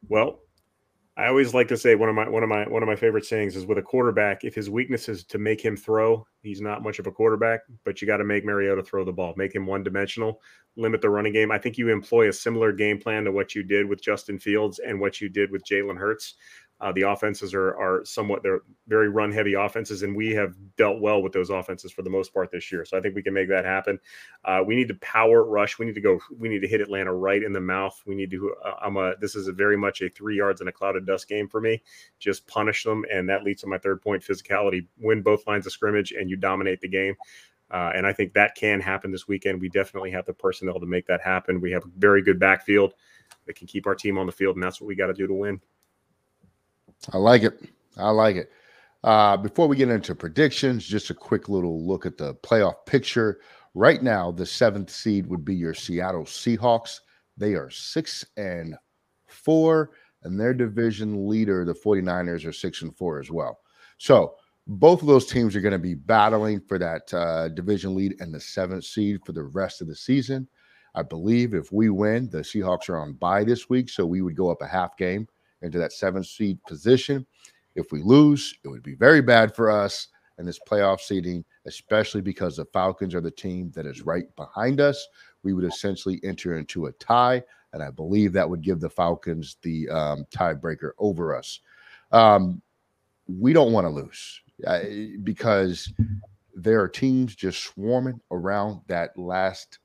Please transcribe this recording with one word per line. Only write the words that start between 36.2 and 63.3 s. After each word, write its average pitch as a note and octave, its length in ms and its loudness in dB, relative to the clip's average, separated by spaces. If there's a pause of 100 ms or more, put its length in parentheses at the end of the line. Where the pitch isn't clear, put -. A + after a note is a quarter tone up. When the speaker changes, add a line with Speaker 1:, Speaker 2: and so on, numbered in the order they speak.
Speaker 1:
you F#2 60 -4
dominate F#2+ 440 -2
the F#2+ 60 -12
game. F#2+ 300 -2 (560)
Uh, F2+ 240 -2
and F#2 100 0
I G2 60 0
think F#2 220 -4
that G#2 200 2
can G#2 260 0
happen G2 300 -4
this F#2+ 160 -10
weekend. F#2+ 340 -2
We F#2 80 -4
definitely F#2+ 440 -4
have F2+ 140 -6
the F#2 60 -8
personnel F#2 460 -4
to E2+ 80 -10
make F2+ 220 -4
that F2 140 0
happen. F#2 380 -2
We F2+ 120 -4
have F2 120 -4
a F2 140 -20
very G2+ 240 6
good F#2+ 160 4
backfield G2 560 4 (520)
that - 100 -14
can - 100 -20
keep G2 220 -6
our G2 80 -2
team G2 200 -4
on F#2+ 100 -2
the F2 60 -6
field, F#2+ 220 0
and F2+ 80 -6
that's F#2 180 -6
what - 60 -14
we G2+ 80 -8
gotta F#2+ 180 -2
do F#2+ 140 -4
to F#2+ 80 -2
win. G2 260 -4 (1500)
Speaker 2:
I - 60 -4
like A2 260 8
it. - 120 2 (400)
I G2+ 140 0
like A2 240 4
it. F2 160 -8 (540)
Uh, G#2+ 320 6
before G#2+ 320 2
we C#3+ 80 4
get C3+ 120 4
into G#2 280 -2
predictions, B2+ 680 0
just G#2 260 -6
a G2 40 -8
quick - 340 -4
little F2 380 -2
look F#2+ 180 -2
at D#2+ 140 -8
the C#2+ 180 -8
playoff G#2 500 2
picture. A2+ 520 0 (360)
Right B2 280 6
now, G2 300 0
the F2 120 -4
seventh G2+ 460 0
seed G2+ 380 -2
would E2+ 160 -6
be G2 100 -2
your E2 200 -4
Seattle F2 500 -6
Seahawks. A#2 760 0 (380)
They G#2 180 -2
are C#2 160 -6
six - 540 -8 (120)
and F2 380 -8 (540)
four, D#3+ 640 2 (320)
and F#2 160 -6
their A#2+ 120 2
division G#2+ 760 -2
leader, G#2 360 0
the E2+ 80 -2
forty-niners, F2+ 720 0
are D#2+ 80 -10
six - 300 -8
and D#2+ 140 -12
four D#2+ 240 -6
as C#2 100 -14